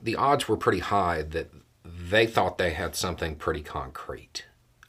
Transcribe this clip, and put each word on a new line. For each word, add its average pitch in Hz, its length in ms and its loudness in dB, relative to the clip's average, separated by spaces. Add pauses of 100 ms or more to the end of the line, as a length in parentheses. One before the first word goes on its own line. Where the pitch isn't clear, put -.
the 113 140 -2
odds 131 320 2
were 110 80 4
pretty 104 240 2
high 87 440 2
that 80 260 -4 (340)
they 87 420 2
thought 107 320 2
they 90 140 2
had 82 240 -4
something 82 400 -4
pretty 76 260 -2
concrete. - 840 -10 (440)